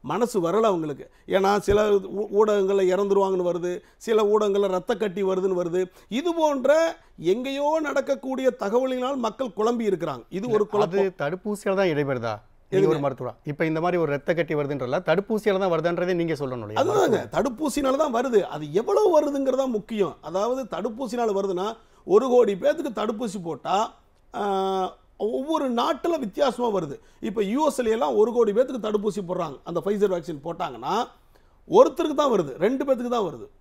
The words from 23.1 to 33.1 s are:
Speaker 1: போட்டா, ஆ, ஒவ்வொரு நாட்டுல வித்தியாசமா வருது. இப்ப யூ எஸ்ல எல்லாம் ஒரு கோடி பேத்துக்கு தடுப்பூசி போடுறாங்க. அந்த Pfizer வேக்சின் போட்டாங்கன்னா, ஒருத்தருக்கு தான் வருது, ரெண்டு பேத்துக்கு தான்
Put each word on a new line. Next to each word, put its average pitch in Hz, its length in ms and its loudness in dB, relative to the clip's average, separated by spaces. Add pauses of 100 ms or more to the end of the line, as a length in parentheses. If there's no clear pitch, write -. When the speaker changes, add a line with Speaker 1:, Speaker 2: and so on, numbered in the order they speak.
Speaker 1:
போட்டா, 170 520 -2 (400)
ஆ, 190 640 -2 (220)
ஒவ்வொரு 262 540 -2
நாட்டுல 302 460 0
வித்தியாசமா 240 600 0
வருது. 143 220 -6 (200)
இப்ப 214 240 -2
யூ 269 260 2
எஸ்ல 240 200 -2
எல்லாம் 240 260 0
ஒரு 220 160 4
கோடி 220 200 2
பேத்துக்கு 226 420 0
தடுப்பூசி 208 240 -2 (100)
போடுறாங்க. 170 360 -6
அந்த 175 200 -4
Pfizer 196 40 -2
வேக்சின் 185 560 -2
போட்டாங்கன்னா, 165 640 -4 (640)
ஒருத்தருக்கு 294 440 6
தான் 285 160 2
வருது, 160 260 0
ரெண்டு 262 280 0
பேத்துக்கு 247 240 0
தான் 240 140 0